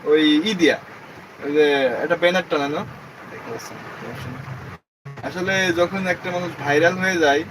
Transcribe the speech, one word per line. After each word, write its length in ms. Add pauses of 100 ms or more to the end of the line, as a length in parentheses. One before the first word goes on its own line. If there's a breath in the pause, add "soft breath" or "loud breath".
ওই 200 (260)
ই 40
দিয়া, 240 (640)
ওই 140
যে 80 (380)
একটা 120
ব্যানার 340
টানানো। 360 (2500)
আসলে 500
যখন 340
একটা 240
মানুষ 200 (140)
ভাইরাল 320
হয়ে 200
যায় 340